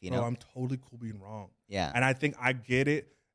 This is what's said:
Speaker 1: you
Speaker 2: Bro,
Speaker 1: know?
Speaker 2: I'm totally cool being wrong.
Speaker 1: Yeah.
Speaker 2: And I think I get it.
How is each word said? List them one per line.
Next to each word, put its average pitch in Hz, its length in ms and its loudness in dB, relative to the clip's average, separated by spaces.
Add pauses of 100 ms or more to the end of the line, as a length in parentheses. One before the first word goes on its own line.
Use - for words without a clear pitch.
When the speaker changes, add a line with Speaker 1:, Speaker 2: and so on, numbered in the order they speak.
Speaker 1:
you 92 80 -8
Speaker 2:
Bro, 123 100 0
Speaker 1:
know? 120 60 2
Speaker 2:
I'm 120 100 -2
totally 127 440 -6 (100)
cool 120 100 -20
being 110 220 -10
wrong. 104 300 -12 (160)
Speaker 1:
Yeah. 92 280 0
Speaker 2:
And 123 80 4
I 131 100 6
think 143 260 0
I 123 120 2
get 127 380 2
it. - 240 -2 (220)